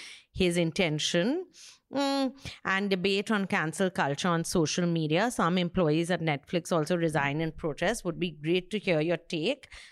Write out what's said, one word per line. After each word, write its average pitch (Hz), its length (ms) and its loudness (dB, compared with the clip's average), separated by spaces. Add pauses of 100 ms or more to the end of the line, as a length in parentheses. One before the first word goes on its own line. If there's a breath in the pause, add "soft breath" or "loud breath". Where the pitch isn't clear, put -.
(320 loud breath)
his 175 240 2
intention. 170 880 0 (500 loud breath)
Mm, 277 380 0 (320 loud breath)
and 190 240 0
debate 196 420 0
on 196 160 2
cancel 180 440 0
culture 147 380 0
on 165 160 2
social 175 420 0
media. 165 440 2
Some 180 280 2
employees 170 520 2
at 170 120 0
Netflix 160 500 -2
also 160 240 2
resign 151 460 0
in 160 100 -2
protest. 175 540 -2
Would 156 120 -4
be 175 120 0
great 160 400 -2
to 214 80 -4
hear 165 240 2
your 165 160 2
take. 185 500 -4 (240 loud breath)